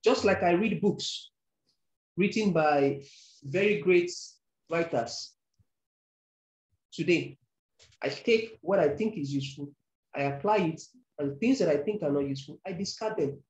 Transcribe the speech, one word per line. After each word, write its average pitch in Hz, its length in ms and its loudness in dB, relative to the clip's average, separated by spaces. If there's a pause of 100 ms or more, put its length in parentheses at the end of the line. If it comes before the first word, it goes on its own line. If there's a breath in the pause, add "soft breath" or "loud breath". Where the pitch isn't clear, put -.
Just 240 220 4
like 196 180 4
I 175 80 4
read 190 300 2
books - 500 -2 (840)
written 202 360 2
by 143 480 2 (420 loud breath)
very 180 380 0
great 175 300 4 (580)
writers 165 640 -4 (1600)
today, 147 460 0 (640)
I 135 80 -2
take - 520 0
what 190 180 0
I 151 100 4
think 214 280 -2
is 139 160 -6
useful, 143 380 -8 (440)
I 139 80 -4
apply 139 340 0
it, 160 240 -2 (380)
and 139 200 -4
things 262 200 2
that 165 100 2
I 147 80 4
think 208 260 -4
are 147 80 0
not 143 160 0
useful, 135 380 -8
I 190 80 -8
discard 214 440 -6
them. - 320 -4